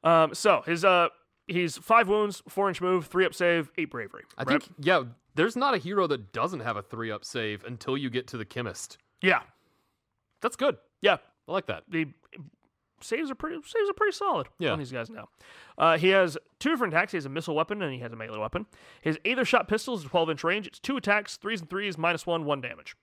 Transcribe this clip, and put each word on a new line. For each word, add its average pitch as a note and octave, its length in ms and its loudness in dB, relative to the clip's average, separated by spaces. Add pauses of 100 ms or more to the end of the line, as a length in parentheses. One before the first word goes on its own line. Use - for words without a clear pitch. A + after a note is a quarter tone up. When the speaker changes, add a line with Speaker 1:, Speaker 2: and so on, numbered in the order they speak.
Speaker 1:
Um, D#3+ 320 6
so F#3+ 320 4
his, E3+ 180 0
uh, F3+ 220 6 (400)
he's E3 320 -2
five A3+ 280 4
wounds, G#3 400 0
four G3 220 0
inch F3+ 100 -4
move, F3+ 280 0
three F#3 180 2
up - 80 -2
save, E3+ 420 0
eight D#3 140 -4
bravery. A2+ 320 -12 (160)
Speaker 2:
I C3 60 -4
Speaker 1:
Right? C#4+ 180 2
Speaker 2:
think, - 160 -20
yeah, D3+ 280 2 (280)
there's F#3+ 220 2
not C4 180 2
a G#3 60 0
hero F3+ 260 0
that B2 260 -4
doesn't D3+ 280 -2
have A2 180 -4
a G2+ 60 -8
three A2+ 260 -8
up G#2 160 -8
save G#2+ 380 -4
until B2+ 340 -6
you C3+ 140 -4
get B2+ 160 -4
to B2+ 100 -10
the G#2+ 80 -6
chemist. - 540 -10 (240)
Speaker 1:
Yeah. F#3 180 4 (1000)
Speaker 2:
That's - 160 -4
good. - 200 0 (240)
Speaker 1:
Yeah. F#3+ 160 4 (300)
Speaker 2:
I D3 40 -8
like F#3+ 160 -2
that. - 220 -8
Speaker 1:
The D#3+ 160 -2 (960)
saves C#4+ 300 -4
are B3+ 40 -6
pretty, E4 200 -8 (100)
saves G#4 240 -2
are F#4+ 40 -2
pretty G#4 180 0
solid D#4+ 360 -2 (120)
Speaker 2:
Yeah. C#3+ 140 0
Speaker 1:
on D#3 60 -4
these C3 120 -8
guys A#2 180 -8
now. A2 200 -16 (460)
Uh, D#3+ 220 4
he F3 120 4
has F3+ 280 4 (220)
two C#4+ 100 0
different A#3+ 240 0
attacks. F3 200 0
He F#3 40 -2
has C#3+ 80 -6
a C3+ 40 -8
missile D#3 260 -6
weapon F3+ 260 -2
and D3+ 100 -4
he B2+ 100 -10
has A#2 120 -10
a - 20 -14
melee A2 220 -10
weapon. A2 300 -4 (340)
His D#3+ 240 -2
Aether B3+ 200 0
Shot A#3+ 220 2
pistol A3 280 -2
is D#3+ 100 -8
a - 20 -16
twelve E3 220 2
inch D3+ 140 -4
range. F3+ 240 -2
It's - 120 -20
two C4+ 180 -4
attacks, G#3 400 0
threes G#3 240 -6
and D#3+ 80 -14
threes, F#3+ 280 -4
minus E3 300 -2
one, E3 180 -2
one C#3+ 160 -2
damage. - 420 -14